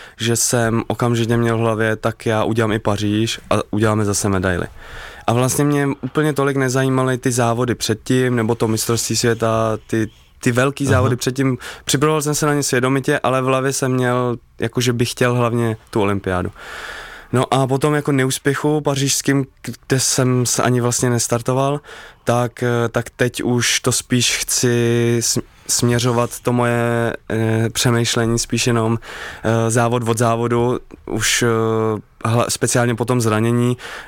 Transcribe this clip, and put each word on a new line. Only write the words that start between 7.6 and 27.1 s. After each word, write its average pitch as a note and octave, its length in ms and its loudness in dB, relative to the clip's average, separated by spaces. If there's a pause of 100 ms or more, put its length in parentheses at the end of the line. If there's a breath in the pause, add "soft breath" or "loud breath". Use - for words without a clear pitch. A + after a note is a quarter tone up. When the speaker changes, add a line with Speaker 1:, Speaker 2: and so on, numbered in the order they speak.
Speaker 1:
předtím, B2 600 0
nebo A#2 180 2
to A#2 140 0
mistrovství A2 480 -2
světa, A2+ 680 0
ty, A2 240 -2 (300)
ty B2+ 120 2
velký C3+ 340 0
Speaker 2:
Aha. C3 40 0
Speaker 1:
závody B2+ 260 2
předtím. C3 420 -2 (260 loud breath)
Připravoval D3+ 380 2
jsem D3 120 0
se D#3 120 0
na D3 80 2
ně C#3+ 80 0
svědomitě, C3 560 0
ale C3 240 0
v - 20 -2
hlavě C3 280 0
jsem C3 200 -2
měl, B2 440 0 (220)
jako, - 220 -2
že B2 120 2
bych A#2+ 180 0
chtěl B2 240 2
hlavně A#2 420 0 (140)
tu A#2 120 0
olympiádu. F#2+ 480 -2 (840 loud breath)
No A#2+ 220 2
a C3+ 120 4
potom C#3 280 2
jako D3 180 0
neúspěchu C#3 680 0
pařížským, C#3 640 0 (440)
kde C3 120 2
jsem B2+ 460 2
se - 160 0
ani B2 180 2
vlastně B2 300 2
nestartoval, B2+ 720 0 (440 loud breath)
tak, A#2+ 380 0
eh, A#2+ 260 0
tak A#2 280 -4
teď B2 260 -2
už A#2+ 380 0
to B2+ 120 0
spíš - 460 0
chci A#2+ 840 0
sm-, A2+ 220 -2 (240)
směřovat A#2+ 640 0 (100)
to B2 120 -2
moje, A#2 600 0 (180)